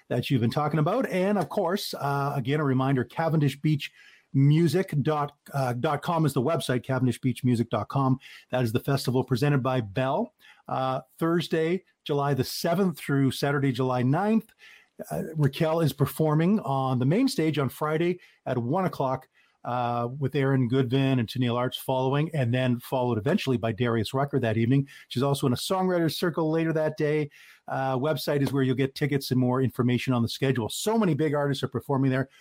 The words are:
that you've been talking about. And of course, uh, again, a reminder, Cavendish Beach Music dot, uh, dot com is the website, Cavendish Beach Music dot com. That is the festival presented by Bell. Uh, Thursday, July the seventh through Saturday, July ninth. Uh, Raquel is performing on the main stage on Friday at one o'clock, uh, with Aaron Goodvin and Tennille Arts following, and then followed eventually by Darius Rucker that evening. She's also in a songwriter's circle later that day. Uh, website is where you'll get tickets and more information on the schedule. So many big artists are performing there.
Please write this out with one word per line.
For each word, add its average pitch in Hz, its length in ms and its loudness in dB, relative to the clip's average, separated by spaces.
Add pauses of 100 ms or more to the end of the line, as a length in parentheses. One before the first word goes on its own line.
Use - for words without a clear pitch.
that 123 220 -4
you've 131 100 2
been 113 100 2
talking 151 280 -2
about. 185 320 0
And 185 260 0
of 180 120 -2
course, 190 460 -4
uh, 139 420 -2
again, 143 240 -2
a 156 40 0
reminder, 131 400 2
Cavendish 151 560 0
Beach 151 320 0 (420)
Music 151 680 4
dot, 147 300 0 (200)
uh, 131 200 -2
dot 147 300 -2
com 165 240 0
is 135 80 0
the 131 80 2
website, 131 420 0
Cavendish 131 360 0
Beach 123 220 -2
Music 117 280 2
dot 110 180 -2
com. 135 300 2 (320)
That 127 120 0
is 110 100 0
the 120 80 0
festival 131 440 0
presented 135 380 2
by 131 180 0
Bell. 131 540 -2 (340)
Uh, 131 320 -2 (180)
Thursday, 165 640 0 (220)
July 143 300 0
the 120 100 0
seventh 175 540 -2
through 139 340 2
Saturday, 139 400 0
July 127 300 0
ninth. 196 500 0 (580)
Uh, 76 120 -4 (140)
Raquel 156 440 2
is 151 120 2
performing 160 680 2
on 131 380 0
the 123 80 2
main 208 220 4
stage 156 300 0
on 135 100 0
Friday 160 520 -2 (260)
at 127 120 -2
one 139 260 0
o'clock, 135 440 -4 (360)
uh, 120 440 -2 (100)
with 135 160 -4
Aaron 135 340 2
Goodvin 135 520 2
and 110 80 -2
Tennille 123 280 -2
Arts 123 200 -2
following, 135 580 0
and 123 180 0
then 127 280 0
followed 123 380 -2
eventually 123 380 0
by 113 160 -2
Darius 113 420 0
Rucker 139 260 0
that 110 160 0
evening. 135 300 2 (220)
She's 120 140 -2
also 139 240 0
in 127 60 2
a 120 40 0
songwriter's 180 640 0
circle 160 320 0
later 160 220 0
that 156 240 0
day. 151 340 0 (360)
Uh, 135 320 -2
website 147 420 0
is 127 120 0
where 139 100 2
you'll 127 140 2
get 135 180 0
tickets 143 360 -2
and 131 80 2
more 127 220 2
information 123 540 0
on 120 80 2
the 110 60 0
schedule. 120 400 -2
So 220 300 -2
many 185 160 2
big 147 200 0
artists 143 280 -2
are 131 60 -4
performing 135 420 -2
there. 135 180 -2 (120)